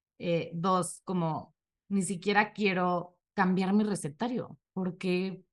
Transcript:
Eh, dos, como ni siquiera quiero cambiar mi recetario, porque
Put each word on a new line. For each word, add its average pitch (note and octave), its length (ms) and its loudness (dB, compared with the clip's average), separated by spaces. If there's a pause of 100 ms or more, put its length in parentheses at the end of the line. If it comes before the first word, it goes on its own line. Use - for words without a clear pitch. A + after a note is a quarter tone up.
(180)
Eh, E3+ 360 -2
dos, F3+ 500 0
como E3 520 -4 (320)
ni G3 140 0
siquiera G3+ 520 0
quiero F3+ 640 0 (160)
cambiar F#3 400 2
mi G#3+ 100 6
recetario, G#3 720 -4 (160)
porque F#3 800 -4